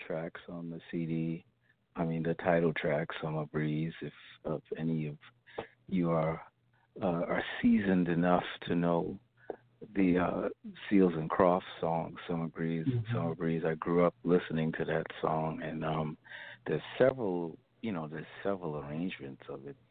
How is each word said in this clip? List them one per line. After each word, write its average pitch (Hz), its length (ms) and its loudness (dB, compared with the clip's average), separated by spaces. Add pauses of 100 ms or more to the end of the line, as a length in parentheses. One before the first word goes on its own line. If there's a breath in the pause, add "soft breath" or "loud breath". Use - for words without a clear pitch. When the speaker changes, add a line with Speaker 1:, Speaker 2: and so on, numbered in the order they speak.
Speaker 1:
tracks 82 440 -6
on 85 200 -8
the 82 120 -10 (100)
C 90 140 -2
D. - 400 -2 (500)
I 85 80 -2
mean, 82 180 -2
the 82 120 0
title 85 400 2
track, 78 340 0 (140)
Summer 78 240 -2
Breeze, 76 560 -2
if, - 100 -8 (340)
if 156 160 -2 (160)
any 156 300 0
of 147 80 -6 (720 loud breath)
you 87 220 2
are, 80 320 2 (600)
uh, 110 40 -2
are - 380 0 (180)
seasoned 98 480 6
enough 87 340 4 (240)
to 90 80 0
know 87 420 2 (800 loud breath)
the, 90 220 4
uh, 90 320 0 (400)
Seals 95 260 8
and 80 140 -2
Crofts 90 360 4 (140)
song, 82 380 -2 (100)
Summer 82 200 -2
Breeze. 82 380 -2
Speaker 2:
Mm-hmm. 117 300 0
Speaker 1:
Summer 82 200 0
Breeze, 82 300 0
I 80 100 2
grew 85 300 4
up 85 100 2 (100)
listening 80 480 2
to 80 120 -4
that 80 200 0 (160)
song, 80 420 0
and, 80 220 -6
um, 78 320 -2 (500 loud breath)
there's 80 140 0 (160)
several, 98 600 2 (240)
you 113 120 -2
know, 80 180 -4
there's 78 140 -8 (180)
several 90 360 -4
arrangements 73 680 -6
of 135 180 -10
it. 143 120 -14 (140)